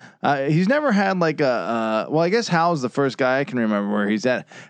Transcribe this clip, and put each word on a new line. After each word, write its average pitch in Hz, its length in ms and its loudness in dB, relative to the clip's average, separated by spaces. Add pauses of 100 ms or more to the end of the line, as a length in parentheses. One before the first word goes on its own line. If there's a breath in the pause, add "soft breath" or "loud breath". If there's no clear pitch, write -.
(220 loud breath)
uh, 139 220 0
he's 160 240 2
never 285 240 2
had, 196 280 2
like, 156 200 0
a, 143 80 2
uh, 110 600 0
well, 156 120 2
I 170 60 2
guess 220 200 -2
Howell's 165 340 0
the 123 80 -4
first 139 280 -2
guy 127 220 2
I 139 40 -2
can 127 140 -4
remember 104 340 0
where 104 160 0
he's 107 180 -2
at, 120 200 -2 (240 loud breath)